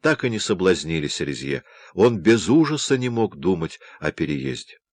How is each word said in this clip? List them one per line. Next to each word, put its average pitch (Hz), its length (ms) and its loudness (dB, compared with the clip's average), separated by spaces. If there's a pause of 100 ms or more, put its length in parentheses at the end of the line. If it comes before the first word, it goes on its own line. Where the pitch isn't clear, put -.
так 151 240 0
и 123 40 2
не 110 100 -4
соблазнили 82 680 0
Серезье. 69 560 -6 (300)
Он 113 240 4
без 90 320 2
ужаса 143 480 2
не 127 100 -4
мог 113 300 -2
думать 82 420 -2 (220)
о 78 100 -2
переезде. 67 680 -6 (140)